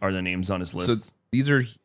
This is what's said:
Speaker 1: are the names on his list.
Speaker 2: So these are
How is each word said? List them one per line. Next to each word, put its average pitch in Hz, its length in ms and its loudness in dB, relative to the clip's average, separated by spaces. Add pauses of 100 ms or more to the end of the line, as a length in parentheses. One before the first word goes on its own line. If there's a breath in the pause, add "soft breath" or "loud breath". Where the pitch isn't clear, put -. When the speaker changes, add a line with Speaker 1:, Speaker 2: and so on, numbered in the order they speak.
Speaker 1:
are 98 100 0
the 92 120 -2
names 90 260 -2
on 95 100 0
his 87 140 -8
list. 90 140 -2
Speaker 2:
So 113 220 0 (220)
these 135 200 2
are 135 120 4 (220)